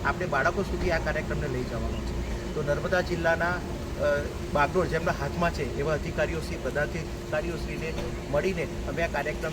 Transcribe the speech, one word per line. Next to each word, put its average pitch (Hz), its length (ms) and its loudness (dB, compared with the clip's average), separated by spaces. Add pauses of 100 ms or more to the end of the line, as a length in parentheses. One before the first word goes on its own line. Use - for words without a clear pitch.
આપણે 143 220 0
બાળકો 160 360 2
સુધી 175 280 0
આ 165 80 4
કાર્યક્રમને 151 500 0
લઈ 127 140 0
જવાનો 120 380 -2
છે. - 540 -2
તો 151 80 -2
નર્મદા 170 380 2
જિલ્લાના, 165 500 2
અ, 147 680 0 (320)
બાગડોળ 147 340 4
જેમના 160 260 2
હાથમાં 165 380 0
છે 143 280 -2
એવા 143 140 2
અધિકારીઓ 156 480 0
શ્રી, 175 220 -4
પદાધિકારીઓ 165 960 -2
શ્રીને 156 360 -4 (380)
મળીને 165 340 2 (240)
અમે 147 140 0
આ 170 40 4
કાર્યક્રમ 151 460 -2